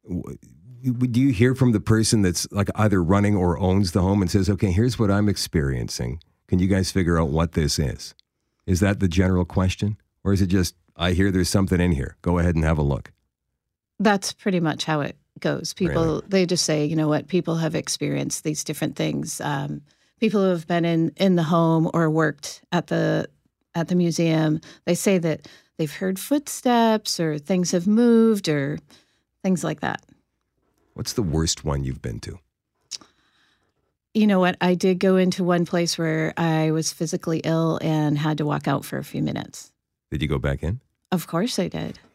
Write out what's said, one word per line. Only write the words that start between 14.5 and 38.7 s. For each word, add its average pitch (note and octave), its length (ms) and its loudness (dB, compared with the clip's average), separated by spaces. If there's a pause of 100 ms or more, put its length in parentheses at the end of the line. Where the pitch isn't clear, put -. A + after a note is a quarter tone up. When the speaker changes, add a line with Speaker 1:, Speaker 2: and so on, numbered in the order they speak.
Speaker 2:
much D#3 240 -2
how D#3 180 -2
it C#3+ 140 -8 (240)
goes. D3+ 320 -4
People, E3 320 -2
Speaker 1:
Really? D#3 240 -2
Speaker 2:
they F#3+ 180 2
just E3+ 180 -2
say, D3+ 200 0
"You D#3 120 -2
know D#3 120 0
what? D3 200 -2
People E3+ 280 -2
have D#3+ 180 -2
experienced C#3+ 680 -6
these D3+ 200 -6
different D#3 320 -6
things." D#3 440 -6
Um, D3 400 -6 (400)
people G#3 220 2
who F#3+ 80 2
have E3+ 160 -2
been E3+ 180 0
in, E3 320 0
in F#3 200 4
the E3+ 80 2
home E3 500 2
or E3 160 2
worked D#3 520 -2 (100)
at F3 160 -2
the, E3 380 0 (480)
at E3 140 -4
the F3+ 60 -2
museum, D#3+ 680 0 (240)
they F3 100 0
say F#3+ 240 2
that D#3+ 300 -4 (300)
they've D3+ 160 -4
heard F#3+ 240 -4
footsteps A#3 1000 0
or D#3 180 -2
things F3+ 340 0
have F3 140 0
moved A3+ 640 4
or D3 300 -2 (640)
things F#3+ 220 0
like D#3 160 -4
that. - 220 -6 (920)
Speaker 1:
What's - 200 -8
the B2 80 -2
worst D#2+ 420 -2
one C#2+ 200 -2
you've C2 180 -6
been A#1 180 -8
to? - 180 -14 (1800)
Speaker 2:
You G#3+ 140 4
know G3 100 4
what? F3+ 220 2
I F3+ 140 2
did F#3 260 0
go F#3+ 160 4
into F#3 280 2
one F3 220 2
place E3+ 320 -2
where D#3+ 380 -2
I D#3+ 340 0
was D#3 220 -2
physically E3+ 520 -4
ill D#3+ 380 0
and D3+ 340 0
had D3+ 220 -2
to D#3 80 -2
walk D3 220 -4
out C#3+ 160 -2